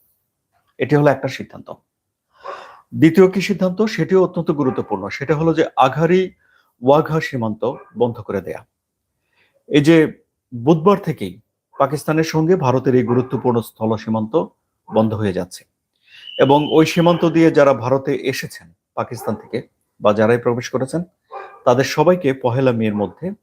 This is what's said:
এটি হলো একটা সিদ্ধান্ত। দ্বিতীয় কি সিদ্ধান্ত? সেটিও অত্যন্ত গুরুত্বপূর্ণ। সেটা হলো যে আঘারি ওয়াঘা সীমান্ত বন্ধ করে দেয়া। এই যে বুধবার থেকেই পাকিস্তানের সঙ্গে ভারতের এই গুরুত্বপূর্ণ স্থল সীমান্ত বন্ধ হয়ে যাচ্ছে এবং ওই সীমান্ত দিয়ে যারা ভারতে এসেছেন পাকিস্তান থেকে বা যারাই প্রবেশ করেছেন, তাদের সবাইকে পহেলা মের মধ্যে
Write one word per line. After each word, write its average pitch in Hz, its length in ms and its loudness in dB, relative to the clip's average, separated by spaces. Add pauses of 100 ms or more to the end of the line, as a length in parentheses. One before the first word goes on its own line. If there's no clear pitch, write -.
(760)
এটি 143 180 0
হলো 147 120 2
একটা 135 200 0
সিদ্ধান্ত। - 440 -14 (1200)
দ্বিতীয় 165 360 6
কি 196 100 -4
সিদ্ধান্ত? 185 400 -2
সেটিও 185 420 0
অত্যন্ত 175 280 -2
গুরুত্বপূর্ণ। 107 580 -4
সেটা - 260 -4
হলো 160 180 0
যে 160 120 0 (100)
আঘারি 165 560 2 (520)
ওয়াঘা 151 380 2
সীমান্ত 113 520 -4 (240)
বন্ধ 117 240 -2
করে 98 200 -8
দেয়া। - 240 -12 (1000)
এই 147 140 2
যে 156 320 4 (420)
বুধবার 160 420 2
থেকেই 107 420 -10 (400)
পাকিস্তানের 151 440 -2
সঙ্গে 160 320 0
ভারতের 127 400 0
এই 123 80 2
গুরুত্বপূর্ণ 120 580 -2
স্থল 110 360 -6
সীমান্ত 110 380 -4 (600)
বন্ধ 110 180 2
হয়ে 104 200 -2
যাচ্ছে - 320 -10 (720)
এবং 139 340 4
ওই 156 140 6
সীমান্ত 170 400 2
দিয়ে 165 260 4
যারা 143 220 4
ভারতে 131 420 -2
এসেছেন - 580 -10 (200)
পাকিস্তান 113 420 -8
থেকে - 320 -10 (340)
বা 107 120 4
যারাই 110 240 2
প্রবেশ 123 320 -4
করেছেন, 135 340 -4 (640)
তাদের 127 180 4
সবাইকে 151 500 2
পহেলা 131 380 0
মের 110 240 -2
মধ্যে 104 360 -6 (120)